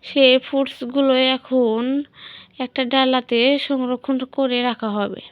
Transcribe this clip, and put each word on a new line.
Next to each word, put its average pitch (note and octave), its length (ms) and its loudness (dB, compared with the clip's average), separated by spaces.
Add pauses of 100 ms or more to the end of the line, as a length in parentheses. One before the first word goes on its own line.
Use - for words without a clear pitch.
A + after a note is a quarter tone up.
সে C4 380 4
ফ্রুটসগুলো C4+ 720 -2
এখন B3+ 880 0 (560)
একটা B3+ 260 -4
ডালাতে C4 760 2
সংরক্ষণ B3+ 600 -4
করে B3+ 420 -2
রাখা A#3 280 -4
হবে। G3+ 320 -4 (100)